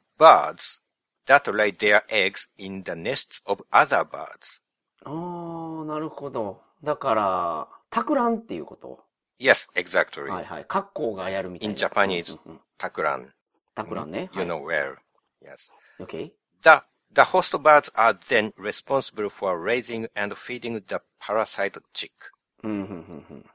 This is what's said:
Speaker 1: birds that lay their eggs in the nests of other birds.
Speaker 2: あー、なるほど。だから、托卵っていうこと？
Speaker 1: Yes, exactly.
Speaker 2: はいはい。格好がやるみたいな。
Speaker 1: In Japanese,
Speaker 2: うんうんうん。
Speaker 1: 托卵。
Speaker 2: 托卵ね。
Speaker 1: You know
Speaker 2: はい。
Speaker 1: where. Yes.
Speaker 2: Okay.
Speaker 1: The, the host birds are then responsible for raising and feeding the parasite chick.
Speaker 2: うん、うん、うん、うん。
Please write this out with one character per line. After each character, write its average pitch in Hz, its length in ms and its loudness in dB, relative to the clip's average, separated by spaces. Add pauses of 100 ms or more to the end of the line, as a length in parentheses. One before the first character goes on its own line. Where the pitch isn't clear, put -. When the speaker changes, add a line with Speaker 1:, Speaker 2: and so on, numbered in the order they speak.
(180)
Speaker 1:
birds 101 600 6 (460)
that 135 260 6
lay 104 220 2
their 104 340 4
eggs 101 480 0
in 95 280 -10
the 92 80 -6
nests 92 580 -6
of 98 220 -4
other 117 320 4
birds. - 580 -14 (420)
Speaker 2:
あ 127 60 -14
ー、 165 720 -10
な 151 140 -6
る 156 100 -6
ほ 143 220 -12
ど。 110 300 -6 (240)
だ 147 120 -2
か 131 180 -2
ら、 90 540 0 (220)
托 233 240 0
卵 233 240 2
っ 226 80 -16
て - 80 -10
い - 60 -8
う - 40 -12
こ - 120 -18
と？ - 280 -18 (360)
Speaker 1:
Yes, 120 340 4
exactly. 85 540 0
Speaker 2:
は 90 140 -6
い - 20 -16
は 78 160 -12
い。 - 80 -16
格 196 240 -4
好 120 220 -4
が 95 160 -6
や 95 120 -4
る 92 80 -10
み 87 80 -14
た 110 80 -8
い - 20 -4
な。 101 60 -6
Speaker 1:
In - 40 -8
Japanese, 92 680 0
Speaker 2:
う - 40 -20
ん 82 40 -18
う - 20 -18
ん - 20 -18
う - 20 -20
ん。 - 20 -20 (180)
Speaker 1:
托 - 240 -6
卵。 69 300 -4 (420)
Speaker 2:
托 85 200 -8
卵 78 160 -8
ね。 143 240 -8
Speaker 1:
You 95 80 -4
know 85 200 -6
Speaker 2:
は 82 120 -6
い。 - 40 0
Speaker 1:
where. 67 180 -4 (460)
Yes. - 320 -18 (240)
Speaker 2:
Okay. 90 340 -12 (300)
Speaker 1:
The, 151 200 8 (320)
the 139 80 8
host 185 360 2
birds 147 360 6
are 110 180 4 (160)
then 107 300 2
responsible 104 720 -4
for 92 280 -4
raising 113 560 -4
and 101 220 -6
feeding 117 500 -8
the 95 140 -6 (200)
parasite 104 600 -4 (140)
chick. - 160 -8 (520)
Speaker 2:
う 110 60 -6
ん、 - 20 -4
う 107 40 -4
ん、 101 40 -4
う 98 60 -6
ん、 82 460 -14
う 76 40 -18
ん。 - 200 -20